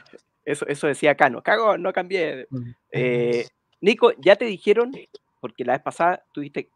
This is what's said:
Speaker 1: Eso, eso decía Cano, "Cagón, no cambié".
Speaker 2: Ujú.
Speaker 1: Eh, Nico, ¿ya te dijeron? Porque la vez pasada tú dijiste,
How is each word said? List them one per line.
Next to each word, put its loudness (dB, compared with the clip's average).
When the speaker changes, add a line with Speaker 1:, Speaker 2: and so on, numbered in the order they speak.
Speaker 1:
Eso, -6
eso -4
decía 2
Cano, 2
"Cagón, 0
no -4
cambié". -6
Speaker 2:
Ujú. -10
Speaker 1:
Eh, -2
Nico, 4
¿ya 6
te -2
dijeron? 0
Porque -10
la 0
vez -2
pasada -2
tú -12
dijiste, -10